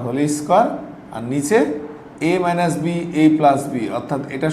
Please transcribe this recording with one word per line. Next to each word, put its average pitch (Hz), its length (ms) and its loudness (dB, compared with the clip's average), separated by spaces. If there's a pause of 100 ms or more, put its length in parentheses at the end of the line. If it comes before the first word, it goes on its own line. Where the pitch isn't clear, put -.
হোল 123 140 -4 (200)
স্কয়ার, 190 280 2 (500)
আর 113 80 -10 (100)
নিচে 147 240 2 (720)
a - 20 2 (140)
minus 175 280 0 (100)
b, - 20 -2 (360)
a - 20 6 (140)
plus 139 240 4 (100)
b, - 20 -6 (240)
অর্থাৎ 135 240 -6 (140)
এটা 147 160 -2